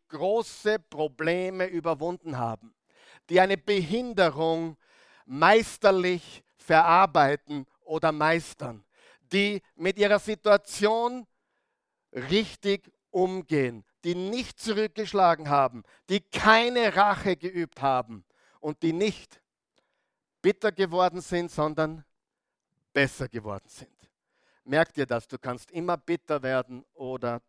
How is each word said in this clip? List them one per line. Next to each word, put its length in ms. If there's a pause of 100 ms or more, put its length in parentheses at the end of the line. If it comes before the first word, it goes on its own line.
große 680
Probleme 880
überwunden 720
haben, 380 (540)
die 100
eine 180
Behinderung 1200 (480)
meisterlich 1200 (120)
verarbeiten 1120 (160)
oder 300
meistern, 760 (460)
die 320 (120)
mit 220
ihrer 220
Situation 1080 (840)
richtig 800 (180)
umgehen, 720 (200)
die 100
nicht 460
zurückgeschlagen 880
haben, 340 (260)
die 120
keine 760
Rache 400
geübt 460
haben 420 (360)
und 240
die 100
nicht 480 (1040)
bitter 280
geworden 500
sind, 280
sondern 560 (880)
besser 340
geworden 400
sind. 220 (800)
Merk 260
dir 120
das, 220
du 100
kannst 320
immer 260
bitter 460
werden 420 (120)
oder 540